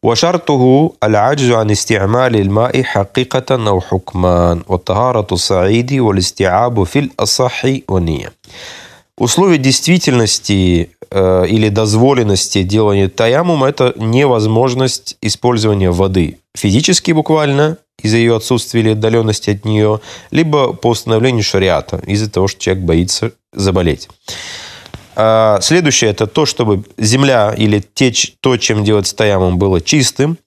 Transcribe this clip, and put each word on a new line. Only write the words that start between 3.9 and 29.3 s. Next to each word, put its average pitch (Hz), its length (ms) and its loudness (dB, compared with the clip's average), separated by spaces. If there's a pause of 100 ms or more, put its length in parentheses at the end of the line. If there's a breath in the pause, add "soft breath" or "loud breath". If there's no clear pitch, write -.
ва 92 120 -2
тахарату 104 580 -2
саиди 110 600 0
вал 107 160 2
исти'абу 95 720 0
фил 139 320 -2
асахи 131 680 -2
ва 95 120 -2
ния". 82 340 -4 (840 loud breath)
Условие 170 400 2
действительности, 113 1300 0 (180)
э, 92 380 2
или 107 200 2
дозволенности 110 920 0
делания 101 460 2
таяммума — 135 600 0
это 127 280 0
невозможность 123 1200 0
использования 107 720 0
воды 92 480 0 (180)
физически 156 560 0
буквально 151 640 0 (260)
из-за 110 140 0
ее 117 200 2
отсутствия 117 440 -2
или 110 120 2
отдаленности 110 580 0
от 104 160 -4
нее, 107 340 0 (300 loud breath)
либо 147 420 0
по 123 160 -2
установлению 113 540 0
шариата, 92 640 -2
из-за 104 240 -2
того, 95 180 0
что - 100 -8
человек 95 260 -2
боится 87 480 0 (200)
заболеть. 92 560 -2 (1080 loud breath)
А, 110 440 2
следующее — 151 520 0
это 107 140 -2
то, 147 200 0
чтобы 104 380 -2 (120)
земля 117 580 2
или 104 300 0 (100)
те, 131 180 0
ч-, - 280 -4
то, 127 160 0
чем 107 280 -2
делается 104 300 0
таяммум, 92 440 0